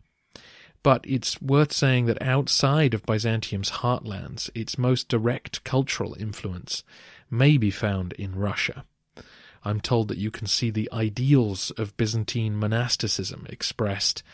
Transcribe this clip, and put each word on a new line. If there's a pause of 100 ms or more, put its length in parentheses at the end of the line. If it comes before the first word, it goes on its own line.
(840)
But
it's
worth
saying
that
outside
of
Byzantium's
heartlands,
its
most
direct
cultural
influence (480)
may
be
found
in
Russia. (800)
I'm
told
that
you
can
see
the
ideals
of
Byzantine
monasticism
expressed (100)